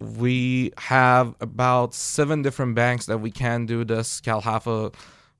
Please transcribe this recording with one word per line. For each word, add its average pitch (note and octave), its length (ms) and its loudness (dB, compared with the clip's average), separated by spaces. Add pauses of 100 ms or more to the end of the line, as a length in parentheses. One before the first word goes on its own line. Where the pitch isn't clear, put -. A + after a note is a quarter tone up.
We B2 760 -2
have B2+ 640 4
about B2 540 0
seven D3+ 480 0
different B2+ 320 -2
banks A#2+ 320 2
that A2 120 -2
we A2 120 -4
can A#2 340 -2
do A#2 200 -2
this A2+ 360 -2
Cal A2 220 -2
Hafa A2 520 -2 (460)